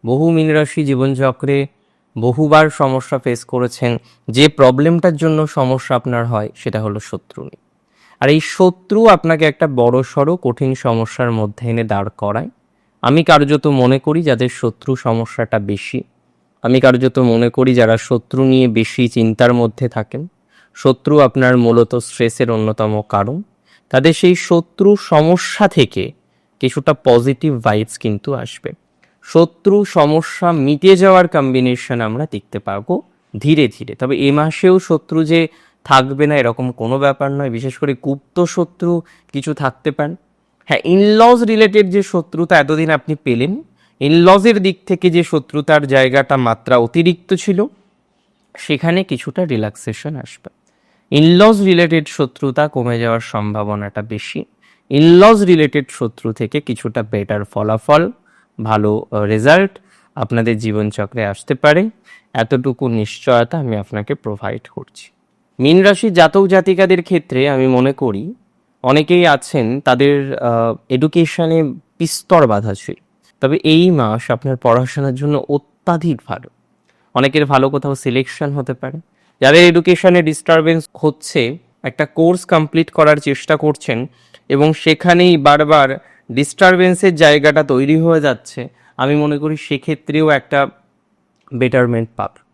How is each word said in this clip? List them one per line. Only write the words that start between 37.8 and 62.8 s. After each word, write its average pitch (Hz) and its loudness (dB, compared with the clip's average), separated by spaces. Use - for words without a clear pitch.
গুপ্ত 143 -4
শত্রু 170 -4
কিছু 139 -6
থাকতে 139 -6
পারেন। 151 -6
হ্যাঁ, - -2
in-laws 214 4
রিলেটেড 214 2
যে 196 0
শত্রুতা 170 -2
এতদিন 156 0
আপনি 156 -2
পেলেন, 143 -4
in-laws-এর 185 4
দিক 185 -2
থেকে 180 0
যে 165 0
শত্রুতার 147 -2
জায়গাটা 135 2
মাত্রা 123 0
অতিরিক্ত 165 0
ছিল, 190 -2
সেখানে 165 -2
কিছুটা 180 -6
রিল্যাক্সেশন 113 -8
আসবে। - -18
in-laws 196 6
রিলেটেড 170 2
শত্রুতা 143 -4
কমে 120 -4
যাওয়ার 117 -2
সম্ভাবনাটা 104 -8
বেশি। - -12
in-laws 180 6
রিলেটেড 156 2
শত্রু 113 -8
থেকে 120 -6
কিছুটা 117 -8
বেটার 104 -6
ফলাফল, 113 0
ভালো, 107 -2
আহ, 104 -4
রেজাল্ট 135 2
আপনাদের 117 -2
জীবনচক্রে 107 -4
আসতে 101 -6
পারে, 156 2
এতটুকু 123 -4